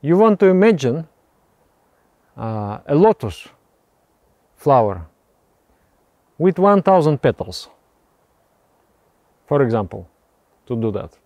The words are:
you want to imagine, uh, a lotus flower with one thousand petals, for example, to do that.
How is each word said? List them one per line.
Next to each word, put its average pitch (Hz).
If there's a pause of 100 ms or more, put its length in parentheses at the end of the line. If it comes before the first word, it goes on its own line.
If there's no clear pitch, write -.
you 160
want 214
to 202
imagine, 165 (1300)
uh, 110
a 143
lotus 160 (1080)
flower 104 (1300)
with 175
one 196
thousand 156
petals, - (1800)
for 143
example, 107 (580)
to 123
do 113
that. 104 (160)